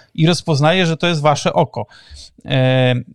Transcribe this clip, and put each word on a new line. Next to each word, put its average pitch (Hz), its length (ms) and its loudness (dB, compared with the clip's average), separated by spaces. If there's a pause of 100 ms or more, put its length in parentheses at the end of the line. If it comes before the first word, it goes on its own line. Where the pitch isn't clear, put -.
(140)
i 160 120 2
rozpoznaje, 165 600 0
że 160 100 -2
to 175 100 -4
jest 170 140 -2
wasze 147 320 0
oko. 135 340 -2 (580)
E, 127 500 2 (200)